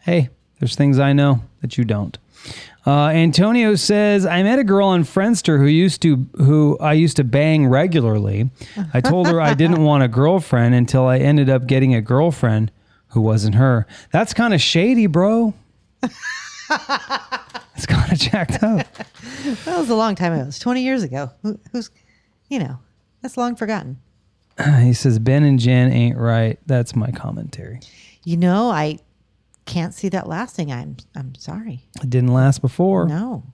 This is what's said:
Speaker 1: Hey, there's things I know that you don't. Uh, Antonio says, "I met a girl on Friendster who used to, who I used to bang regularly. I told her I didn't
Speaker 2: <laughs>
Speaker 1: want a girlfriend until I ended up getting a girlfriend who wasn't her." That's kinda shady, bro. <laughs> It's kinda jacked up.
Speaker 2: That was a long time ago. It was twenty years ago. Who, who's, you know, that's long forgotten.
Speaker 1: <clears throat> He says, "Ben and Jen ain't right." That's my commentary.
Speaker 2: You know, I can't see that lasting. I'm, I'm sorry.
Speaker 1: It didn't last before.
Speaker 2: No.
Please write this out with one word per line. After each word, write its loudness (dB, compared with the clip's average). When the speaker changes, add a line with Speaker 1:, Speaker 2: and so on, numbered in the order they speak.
Speaker 1:
Hey, 0
there's -4
things 2
I 2
know 2
that -8
you 0
don't. -4
Uh, 2
Antonio 2
says, 0
"I 0
met 2
a 0
girl 2
on 2
Friendster 0
who 4
used 2
to, 2
who 4
I 0
used 2
to 2
bang 2
regularly. 0
I 0
told 0
her 0
I 2
didn't 2
Speaker 2:
<laughs> 4
Speaker 1:
want 4
a 0
girlfriend 2
until 2
I 2
ended 2
up 0
getting 2
a 0
girlfriend 0
who 0
wasn't 0
her." 2
That's 0
kinda 0
shady, 2
bro. 0
<laughs> -20
It's -12
kinda 0
jacked -4
up. 0
Speaker 2:
That -4
was -4
a 0
long 0
time -2
ago. -4
It -8
was -14
twenty -4
years -2
ago. -8
Who, -8
who's, -10
you -6
know, -8
that's -12
long -4
forgotten. -8
Speaker 1:
<clears throat> 2
He 4
says, 2
"Ben 2
and 4
Jen 4
ain't 2
right." 0
That's -2
my -2
commentary. -12
Speaker 2:
You -4
know, 0
I -4
can't -6
see -6
that -6
lasting. -8
I'm, -12
I'm -14
sorry. -14
Speaker 1:
It -6
didn't 2
last 4
before. 0
Speaker 2:
No. -6